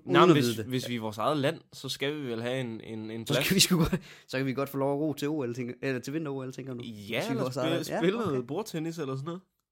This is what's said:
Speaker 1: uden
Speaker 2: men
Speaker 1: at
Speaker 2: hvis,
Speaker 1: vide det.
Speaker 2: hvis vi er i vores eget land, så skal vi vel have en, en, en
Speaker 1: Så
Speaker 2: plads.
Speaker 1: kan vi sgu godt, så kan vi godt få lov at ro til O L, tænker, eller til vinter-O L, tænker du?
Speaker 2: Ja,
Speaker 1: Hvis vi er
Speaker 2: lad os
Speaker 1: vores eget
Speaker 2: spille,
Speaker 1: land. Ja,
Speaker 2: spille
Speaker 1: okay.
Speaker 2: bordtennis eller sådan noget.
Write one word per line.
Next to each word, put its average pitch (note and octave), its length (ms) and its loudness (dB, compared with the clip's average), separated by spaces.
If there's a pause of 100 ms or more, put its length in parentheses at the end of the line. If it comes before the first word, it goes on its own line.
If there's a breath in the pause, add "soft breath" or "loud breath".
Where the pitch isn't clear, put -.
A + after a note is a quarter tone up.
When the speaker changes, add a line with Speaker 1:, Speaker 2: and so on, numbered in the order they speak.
Speaker 1:
uden C3 80 -2
Speaker 2:
men C#3+ 100 10
Speaker 1:
at F3 100 10
Speaker 2:
hvis, D3 120 6
Speaker 1:
vide A#2 120 0
det. A2 100 -4
Speaker 2:
hvis B2+ 220 -2
vi B2 60 -4
er A#2+ 40 -2
i - 20 -6
vores A2 180 -4
eget C3 180 2
land, C#3+ 240 0 (120)
så - 160 -10
skal C#3+ 340 -4
vi B2+ 60 -6
vel A2+ 140 -4
have B2+ 180 -2
en, A2+ 200 -6
en, A2 300 -10
en A2+ 160 -8
Speaker 1:
Så C#3+ 80 2
Speaker 2:
plads. C3 140 2
Speaker 1:
kan F#3 60 4
vi G3 60 6
sgu - 160 4
godt, D#3+ 240 2 (260 loud breath)
så - 100 -4
kan C3+ 100 0
vi C3 60 0
godt C3+ 160 -2
få - 100 -8
lov C#3 140 2
at C#3+ 80 0
ro D3+ 140 0
til C#3+ 140 -2
O D3+ 160 -2
L, A#2+ 100 -2
tænker, B2 280 -6
eller C3 180 -2
til C#3 140 -8
vinter-O C#3+ 300 -4
L, C3 80 -10
tænker C3 220 -10
du? A#2 100 -8
Speaker 2:
Ja, A#2 60 -10
Speaker 1:
Hvis G#2 180 -12
vi A2 60 -4
er B2+ 60 0 (140)
Speaker 2:
lad - 20 -2
os - 60 -2
Speaker 1:
vores - 140 -2
eget D#3+ 300 0
Speaker 2:
spille, - 140 -2
Speaker 1:
land. - 40 2
Ja, F3+ 40 4 (140)
Speaker 2:
spille D3+ 160 0
Speaker 1:
okay. A#2+ 80 -4
Speaker 2:
bordtennis E3 520 -6
eller C3+ 180 -4
sådan C3+ 100 -8
noget. E3+ 140 -8 (320)